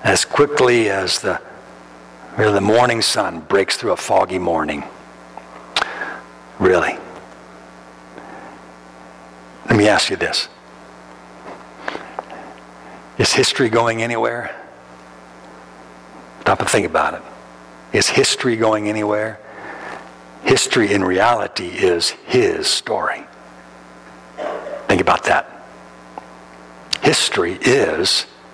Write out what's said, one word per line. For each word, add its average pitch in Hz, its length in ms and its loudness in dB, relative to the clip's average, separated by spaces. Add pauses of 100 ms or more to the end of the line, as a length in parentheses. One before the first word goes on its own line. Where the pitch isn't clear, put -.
as 90 220 2
quickly 123 640 4
as 95 300 -2
the, 92 200 -2 (960)
really 107 160 4
the 98 80 2
morning 117 400 4
sun 87 400 -2
breaks 98 360 0
through 107 140 -2
a 87 60 0
foggy 92 420 0
morning. 78 440 -2 (1700)
Really. 90 400 2 (2750)
Let 113 100 4
me 104 100 6
ask 98 220 4
you 98 60 -2
this. - 320 -4 (2750)
Is - 160 2
history 127 360 2
going 113 320 2
anywhere? 117 540 -2 (1900)
Stop - 180 0
and - 100 -2
think 107 180 2
about 76 280 0
it. - 60 -12 (720)
Is 104 140 4
history - 480 2
going 107 340 2
anywhere? 107 500 -2 (1040)
History 123 500 2
in 98 100 2
reality 95 640 2
is 90 420 2
his 98 580 0
story. - 560 -4 (1600)
Think - 140 0
about - 240 0
that. - 220 0 (1500)
History 95 600 0
is 98 640 2 (280)